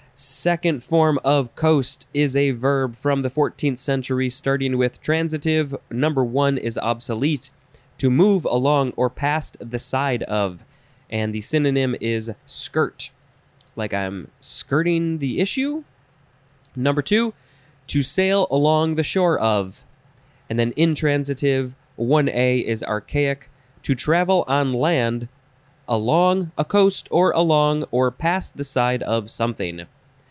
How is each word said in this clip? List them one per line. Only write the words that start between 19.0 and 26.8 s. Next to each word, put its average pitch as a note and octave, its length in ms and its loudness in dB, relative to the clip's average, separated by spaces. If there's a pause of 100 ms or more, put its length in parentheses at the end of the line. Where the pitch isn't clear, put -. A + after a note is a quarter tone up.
shore F3 360 0
of, G2+ 460 -2 (640)
and A#2 120 0
then A#2+ 160 0
intransitive, C#3+ 960 0 (220)
one C#3 320 2
A B2+ 300 2
is A2+ 260 -2
archaic, C#3 680 -4 (320)
to C3+ 140 0
travel F3 500 2
on C#3 260 0
land, A#2+ 560 0 (600)
along E3 680 2
a D3 80 -2
coast G3 460 2